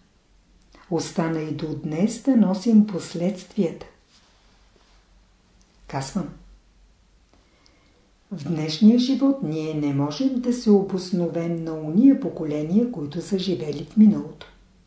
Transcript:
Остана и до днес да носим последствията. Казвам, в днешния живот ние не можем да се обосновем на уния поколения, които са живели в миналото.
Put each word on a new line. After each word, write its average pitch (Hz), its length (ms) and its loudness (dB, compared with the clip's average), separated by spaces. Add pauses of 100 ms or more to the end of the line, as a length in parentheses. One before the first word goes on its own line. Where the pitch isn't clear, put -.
(880)
Остана 160 520 -2
и 156 120 -6
до 151 220 -6
днес 156 480 -4
да 262 120 2
носим 208 520 4
последствията. 175 960 -4 (2000)
Казвам, 143 420 -6 (2000)
в 160 120 -10
днешния 170 560 4
живот 262 440 0
ние 156 300 -4
не 147 200 -2
можем 147 480 -2
да 240 120 -2
се 226 180 0
обосновем 170 920 0
на 160 100 -6
уния 165 460 4
поколения, 160 720 -2
които 156 300 -8
са 190 180 -4
живели 156 520 -6
в - 60 -2
миналото. 190 500 4 (400)